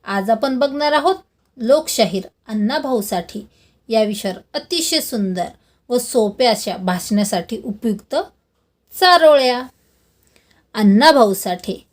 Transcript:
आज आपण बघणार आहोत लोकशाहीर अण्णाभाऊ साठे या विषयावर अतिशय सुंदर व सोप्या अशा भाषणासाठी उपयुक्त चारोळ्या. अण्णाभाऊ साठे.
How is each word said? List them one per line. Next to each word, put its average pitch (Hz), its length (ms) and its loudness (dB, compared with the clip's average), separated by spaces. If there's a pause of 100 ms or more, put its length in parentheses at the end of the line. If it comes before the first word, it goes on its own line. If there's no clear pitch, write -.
आज 196 260 -4
आपण 254 280 0
बघणार 285 340 0
आहोत 302 220 2 (420)
लोकशाहीर 226 680 0 (260)
अण्णाभाऊ 240 520 -2
साठे 196 460 -8 (420)
या 220 140 2
विषयावर 202 360 -4 (160)
अतिशय 320 460 -4
सुंदर 190 440 -4 (440)
व 247 100 -2
सोप्या 240 520 0
अशा 202 260 -4
भाषणासाठी 190 880 -4
उपयुक्त 214 520 -6 (840)
चारोळ्या. 302 600 4 (1120)
अण्णाभाऊ 214 600 6
साठे. 185 580 -8